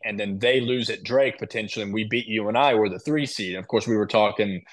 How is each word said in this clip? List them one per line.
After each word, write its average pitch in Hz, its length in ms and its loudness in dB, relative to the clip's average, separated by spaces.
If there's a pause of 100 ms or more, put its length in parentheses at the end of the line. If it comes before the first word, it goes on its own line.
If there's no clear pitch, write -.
and 107 140 -6
then 101 180 -4
they 123 240 4
lose 120 300 -2
at - 120 -8
Drake 131 360 0
potentially, 110 440 -6
and 101 80 -6
we 107 120 -2
beat 113 240 -4
U 110 220 -2
N 113 60 -2
I, 131 200 6
we're 107 120 4
the 90 120 -6
three 151 260 -2
seed. 92 300 -6
And 92 80 -8
of - 40 -16
course, 110 200 0
we 113 100 2
were 104 100 2
talking 104 540 2 (120)